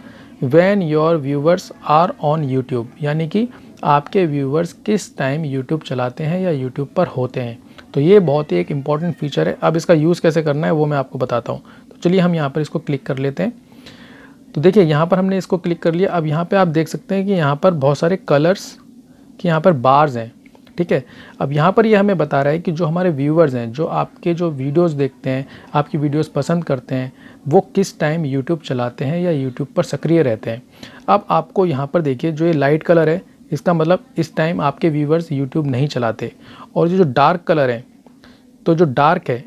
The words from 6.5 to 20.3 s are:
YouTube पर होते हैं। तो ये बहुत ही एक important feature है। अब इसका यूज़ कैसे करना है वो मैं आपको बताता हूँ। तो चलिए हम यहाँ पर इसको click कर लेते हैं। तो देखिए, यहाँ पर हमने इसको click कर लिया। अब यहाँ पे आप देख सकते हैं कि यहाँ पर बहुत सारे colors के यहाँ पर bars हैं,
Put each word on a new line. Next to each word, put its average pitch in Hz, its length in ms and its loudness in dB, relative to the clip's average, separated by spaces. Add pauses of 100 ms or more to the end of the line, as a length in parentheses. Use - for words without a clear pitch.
YouTube 131 280 -6
पर 180 200 -2
होते 127 320 -4
हैं। 120 180 -8 (360)
तो 139 80 0
ये 190 200 8
बहुत 147 300 0
ही 180 60 0
एक 175 140 -2
important 151 440 -2
feature 156 320 -2
है। 165 140 -4
अब 160 140 2
इसका 170 180 2
यूज़ 165 280 2
कैसे 165 220 2
करना 151 240 -2
है 170 60 2
वो 151 120 2
मैं 147 120 0
आपको 135 220 -6
बताता 123 340 -2
हूँ। 127 80 -10 (280)
तो - 140 -20
चलिए 180 160 2
हम 175 160 2
यहाँ 147 140 -2
पर 156 120 -4
इसको 151 180 -4
click 143 260 -6
कर 135 120 -4
लेते 139 260 -4
हैं। 240 100 -4 (1000)
तो 147 60 -2
देखिए, 190 220 6
यहाँ 156 240 4
पर 185 120 2
हमने 190 180 0
इसको 185 200 -4
click 170 240 -4
कर 165 120 0
लिया। 185 180 0
अब 170 160 -2
यहाँ 160 180 -2
पे 202 100 -2
आप 185 140 4
देख 156 180 0
सकते - 280 -6
हैं 196 100 -2
कि 202 60 -2
यहाँ 151 240 2
पर 185 180 2
बहुत 143 240 0
सारे 170 220 0
colors 156 520 0 (680)
के 180 80 -2
यहाँ 160 140 0
पर 180 120 6
bars 131 440 2
हैं, 113 140 -8 (460)